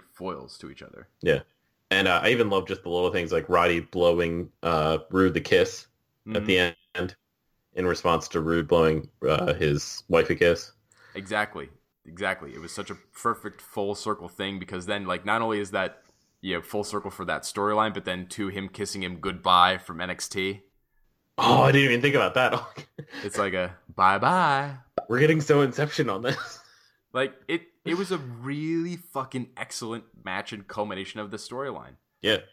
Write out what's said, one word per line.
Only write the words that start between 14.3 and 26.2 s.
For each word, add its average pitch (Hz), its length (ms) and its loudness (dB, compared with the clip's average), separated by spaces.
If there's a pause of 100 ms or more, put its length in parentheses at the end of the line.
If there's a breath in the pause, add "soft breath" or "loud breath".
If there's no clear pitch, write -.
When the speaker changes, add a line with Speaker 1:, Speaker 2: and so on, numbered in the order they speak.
Speaker 1:
because 90 260 -10
then, 101 200 -4
like, 90 200 -4
not 110 160 0
only 110 180 -2
is 98 120 -8
that, 101 320 -4 (380)
you 92 140 -4
know, 85 60 -4
full 104 220 -4
circle 101 280 -6
for 92 140 -12
that 80 180 -4
storyline, 107 500 0
but 98 120 -10
then, 92 220 -6
too, 101 220 -6
him 95 200 -8
kissing 98 340 -8
him 90 160 -8
goodbye 90 600 2
from 82 220 -12
N 92 100 -6
X - 180 -10
T. 98 320 -4 (760)
Speaker 2:
Oh, - 260 6
I 135 80 8
didn't 139 180 6
even 120 120 2
think 139 140 4
about 101 200 2
that. 127 180 4 (360)
<laughs> - 340 -16
Speaker 1:
It's 104 140 -6
like 98 160 0
a 90 220 -4 (200)
bye-bye. 139 800 2 (340)
Speaker 2:
We're 120 100 0
getting 156 220 6
so 143 200 4
Inception 139 480 0
on 98 140 -4